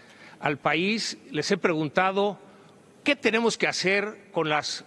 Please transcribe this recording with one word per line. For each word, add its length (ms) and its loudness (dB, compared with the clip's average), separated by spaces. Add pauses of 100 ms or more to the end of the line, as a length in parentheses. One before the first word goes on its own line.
(400)
al 180 0
país, 600 -2 (140)
les 200 -4
he 60 4
preguntado 800 0 (640)
qué 120 2
tenemos 420 2
que 100 2
hacer 640 -2
con 180 0
las 380 -2